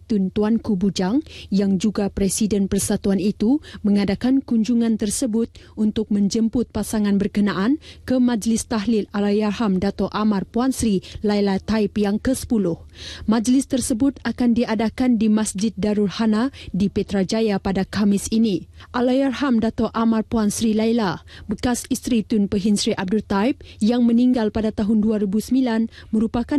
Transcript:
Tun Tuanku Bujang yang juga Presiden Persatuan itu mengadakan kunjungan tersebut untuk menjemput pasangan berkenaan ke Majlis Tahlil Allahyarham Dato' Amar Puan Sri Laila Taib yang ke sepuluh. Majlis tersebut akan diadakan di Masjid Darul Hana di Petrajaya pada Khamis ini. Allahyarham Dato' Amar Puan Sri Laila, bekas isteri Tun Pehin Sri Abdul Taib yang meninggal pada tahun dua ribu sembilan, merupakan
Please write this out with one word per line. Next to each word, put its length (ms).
Tun 260
Tuanku 480
Bujang 460
yang 320
juga 320
Presiden 580
Persatuan 480
itu 460
mengadakan 640
kunjungan 560
tersebut 500
untuk 400
menjemput 640
pasangan 420
berkenaan 600
ke 160
Majlis 480
Tahlil 480
Allahyarham 640
Dato' 320
Amar 320
Puan 320
Sri 260
Laila 340
Taib 380
yang 240
ke 160
sepuluh. 480
Majlis 400
tersebut 600
akan 260
diadakan 640
di 140
Masjid 420
Darul 400
Hana 400
di 180
Petrajaya 640
pada 300
Khamis 420
ini. 400
Allahyarham 720
Dato' 320
Amar 320
Puan 260
Sri 240
Laila, 460
bekas 420
isteri 320
Tun 300
Pehin 260
Sri 160
Abdul 320
Taib 380
yang 240
meninggal 480
pada 160
tahun 320
dua 160
ribu 240
sembilan, 720
merupakan 480